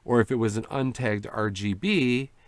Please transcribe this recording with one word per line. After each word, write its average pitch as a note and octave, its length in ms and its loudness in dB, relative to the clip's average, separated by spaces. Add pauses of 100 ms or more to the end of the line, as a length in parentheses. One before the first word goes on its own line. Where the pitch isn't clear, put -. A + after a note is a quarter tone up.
or A#2+ 160 4
if G#2 100 2
it C3 60 0
was A2 200 0
an A2+ 80 -4
untagged B2 680 -2
R G#2+ 180 0
G G2 240 -2
B, C3 560 0 (180)